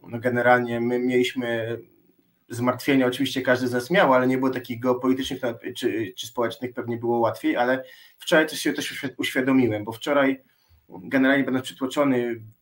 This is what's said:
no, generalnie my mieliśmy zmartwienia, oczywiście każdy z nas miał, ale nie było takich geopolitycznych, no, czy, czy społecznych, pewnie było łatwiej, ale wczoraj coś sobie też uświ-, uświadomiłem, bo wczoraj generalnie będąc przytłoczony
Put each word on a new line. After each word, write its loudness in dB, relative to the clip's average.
no, -10
generalnie 2
my 0
mieliśmy 0
zmartwienia, 2
oczywiście -2
każdy 2
z -2
nas -2
miał, 6
ale 4
nie 2
było 0
takich -6
geopolitycznych, 0
no, -4
czy, -4
czy -12
społecznych, -4
pewnie -6
było 0
łatwiej, 0
ale 0
wczoraj 2
coś -8
sobie 0
też -6
uświ-, -8
uświadomiłem, 0
bo -8
wczoraj 0
generalnie 2
będąc -2
przytłoczony -2